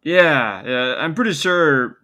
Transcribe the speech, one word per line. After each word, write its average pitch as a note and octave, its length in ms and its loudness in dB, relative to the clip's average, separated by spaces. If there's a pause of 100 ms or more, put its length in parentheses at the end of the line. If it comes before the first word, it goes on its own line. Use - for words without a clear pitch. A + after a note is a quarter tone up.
Yeah, C#3+ 640 2
yeah, B2+ 320 -4
I'm D#3 180 -6
pretty A3+ 200 -2
sure D3+ 680 0